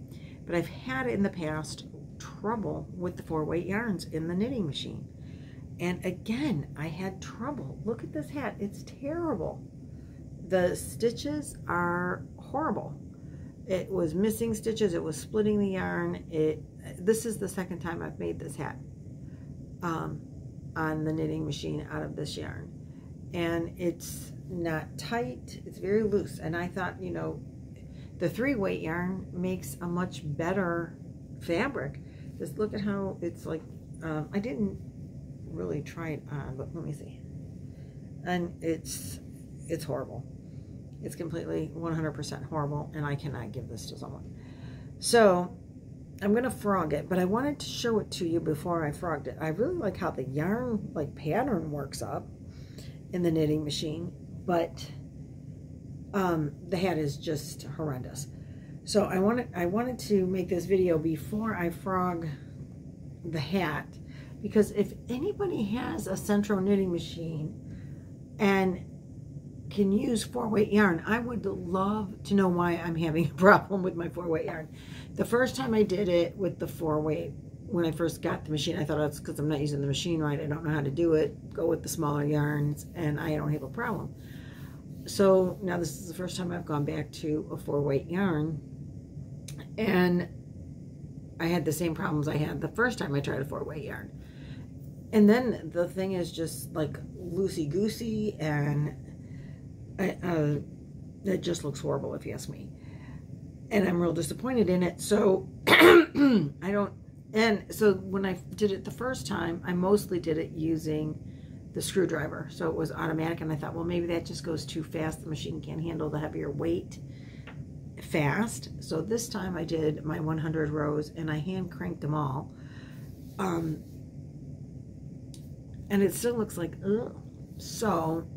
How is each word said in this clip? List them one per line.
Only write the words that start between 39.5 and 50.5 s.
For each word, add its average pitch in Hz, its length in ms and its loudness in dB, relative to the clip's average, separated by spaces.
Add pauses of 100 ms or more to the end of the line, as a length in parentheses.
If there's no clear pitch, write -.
it's - 180 -4
horrible. 131 400 -4 (800)
It's - 120 -6
completely 160 580 -2
one 165 220 -2
hundred 156 160 0
percent 143 340 -6
horrible, 147 480 -2
and 151 100 -2
I 143 120 0
cannot 127 360 -4
give 113 160 -8
this 113 200 -8
to - 100 -10
someone. - 380 -10 (640)
So 185 580 8 (640)
I'm 202 120 6
gonna 247 180 4
frog 185 420 2
it, - 160 -2
but 180 80 4
I 185 80 6
wanted 262 340 2
to - 60 -6
show 233 340 2
it - 120 -6
to 180 160 -2
you 165 120 4
before 165 460 2
I 185 60 2
frogged 165 360 -2
it. 123 140 -6
I 156 60 -2
really 208 260 2
like 311 240 -2
how 170 140 0
the 131 120 -4
yarn, 190 720 0